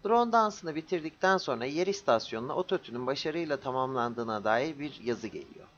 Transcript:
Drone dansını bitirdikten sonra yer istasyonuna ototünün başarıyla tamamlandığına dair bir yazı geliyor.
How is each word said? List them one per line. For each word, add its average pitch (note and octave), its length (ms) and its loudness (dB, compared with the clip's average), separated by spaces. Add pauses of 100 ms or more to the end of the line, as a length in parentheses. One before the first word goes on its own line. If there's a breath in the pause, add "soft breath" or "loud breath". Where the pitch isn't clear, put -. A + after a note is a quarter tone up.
Drone A#3 260 4
dansını G#3 440 2
bitirdikten E3 600 2
sonra B2+ 280 -2
yer D#3 220 0
istasyonuna B2+ 680 0
ototünün B2+ 520 -2
başarıyla D3+ 500 -2
tamamlandığına A#2+ 840 -2
dair C3+ 360 2
bir D3 240 -10
yazı A2+ 240 -2
geliyor. - 400 -12 (100)